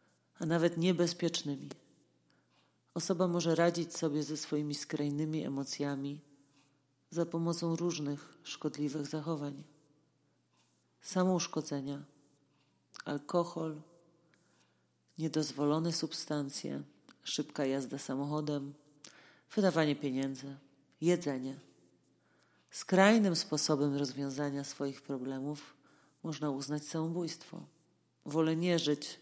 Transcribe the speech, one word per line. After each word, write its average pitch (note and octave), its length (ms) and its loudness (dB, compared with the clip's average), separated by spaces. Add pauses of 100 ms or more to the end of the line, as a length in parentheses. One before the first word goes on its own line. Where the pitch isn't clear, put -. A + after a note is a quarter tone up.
(400)
a E3+ 60 -4
nawet E3 320 2
niebezpiecznymi. E3 920 2 (1200)
Osoba F3+ 340 2
może E3+ 280 2
radzić E3+ 420 2
sobie D3+ 260 0
ze D3+ 140 -4
swoimi D3+ 380 -2
skrajnymi D3+ 680 -2
emocjami C#3 760 -4 (920)
za E3 140 0
pomocą E3+ 500 0
różnych D3+ 680 -2
szkodliwych D3 600 -4
zachowań. C#3+ 580 -4 (1400)
Samouszkodzenia, D3+ 1040 0 (1040)
alkohol, D#3+ 760 -2 (1400)
niedozwolone D#3 760 2
substancje, D3 880 -4 (400)
szybka - 420 -2
jazda C3+ 320 -2
samochodem, C#3+ 760 -2 (840)
wydawanie D#3+ 400 6
pieniędzy, C3+ 640 -4 (440)
jedzenie. C#3 580 2 (1120)
Skrajnym G3 640 6
sposobem D3 600 2
rozwiązania C#3 680 -2
swoich C#3 380 -6
problemów C3+ 720 -6 (500)
można D3+ 260 -4
uznać C#3+ 340 -4
samobójstwo. E3 840 -4 (600)
Wolę D#3+ 300 4
nie E3+ 240 4
żyć, D3 420 0